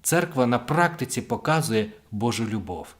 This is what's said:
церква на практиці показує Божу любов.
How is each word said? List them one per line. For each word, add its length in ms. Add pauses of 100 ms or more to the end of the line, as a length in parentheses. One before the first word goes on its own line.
церква 440
на 120
практиці 640
показує 640 (240)
Божу 360
любов. 400 (140)